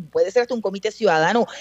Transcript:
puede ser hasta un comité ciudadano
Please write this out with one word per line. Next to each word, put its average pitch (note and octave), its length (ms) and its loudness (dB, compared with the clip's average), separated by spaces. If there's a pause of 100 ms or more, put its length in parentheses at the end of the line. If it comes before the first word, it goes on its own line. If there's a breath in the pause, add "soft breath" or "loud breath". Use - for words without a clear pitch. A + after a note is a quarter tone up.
(120)
puede E3+ 200 0
ser A#3+ 120 2
hasta A#3+ 100 -4
un A3+ 80 -4
comité G3+ 300 -4
ciudadano F#3+ 540 2 (160 loud breath)